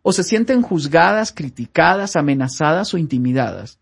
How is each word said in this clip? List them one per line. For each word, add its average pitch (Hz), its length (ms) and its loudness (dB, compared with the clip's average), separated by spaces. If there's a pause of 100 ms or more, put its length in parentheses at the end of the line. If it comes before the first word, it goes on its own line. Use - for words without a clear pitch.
¿O 190 140 0
se 185 100 0
sienten 233 380 0
juzgadas, 180 680 2
criticadas, 165 840 0
amenazadas 147 760 0
o 185 40 0
intimidadas? 123 840 -2